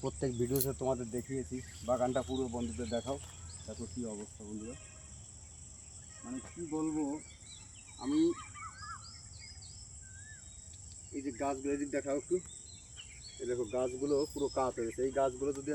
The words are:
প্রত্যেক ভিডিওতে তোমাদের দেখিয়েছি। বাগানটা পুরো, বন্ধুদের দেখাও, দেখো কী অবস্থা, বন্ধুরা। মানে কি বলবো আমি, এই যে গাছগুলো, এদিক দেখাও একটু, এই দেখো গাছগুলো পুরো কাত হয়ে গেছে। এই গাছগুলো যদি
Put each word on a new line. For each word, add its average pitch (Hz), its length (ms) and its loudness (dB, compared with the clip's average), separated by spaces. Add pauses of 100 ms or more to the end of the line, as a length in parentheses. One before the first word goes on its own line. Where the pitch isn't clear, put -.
প্রত্যেক 135 260 2 (100)
ভিডিওতে 135 320 4 (100)
তোমাদের 123 340 2
দেখিয়েছি। 127 420 -2 (320)
বাগানটা 123 380 6
পুরো, 131 160 4 (120)
বন্ধুদের 117 400 0
দেখাও, 131 220 2 (480)
দেখো 107 280 -4
কী 123 80 0 (140)
অবস্থা, 104 320 -8
বন্ধুরা। 107 280 -4 (1500)
মানে 233 140 -4 (140)
কি 170 100 -6 (140)
বলবো 156 280 4 (1000)
আমি, 285 160 6 (3000)
এই 139 100 -2
যে 139 60 2 (100)
গাছগুলো, 139 340 4
এদিক 143 220 2
দেখাও 277 260 4
একটু, 185 140 4 (1040)
এই 117 80 0
দেখো 123 140 4 (120)
গাছগুলো 127 400 4 (180)
পুরো 143 140 4 (100)
কাত 127 200 4
হয়ে 117 100 2
গেছে। 117 200 0
এই 131 120 0
গাছগুলো 135 380 4
যদি 139 180 -2